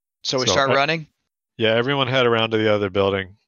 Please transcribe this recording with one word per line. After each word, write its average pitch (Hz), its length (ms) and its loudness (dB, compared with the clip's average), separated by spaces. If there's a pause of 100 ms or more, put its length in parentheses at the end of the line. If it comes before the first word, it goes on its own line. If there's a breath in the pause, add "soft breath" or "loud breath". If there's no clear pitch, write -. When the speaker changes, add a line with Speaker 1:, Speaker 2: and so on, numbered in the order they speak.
(240)
Speaker 1:
So 135 160 -4
we 127 80 -2
Speaker 2:
So, 101 60 0
Speaker 1:
start 135 180 0
Speaker 2:
uh, 123 40 2
Speaker 1:
running? 151 320 -2 (500)
Speaker 2:
Yeah, 110 160 2
everyone 131 340 0
head 127 180 0
around 113 260 0
to 110 60 0
the 110 160 2
other 101 160 0
building. 98 460 -2 (120)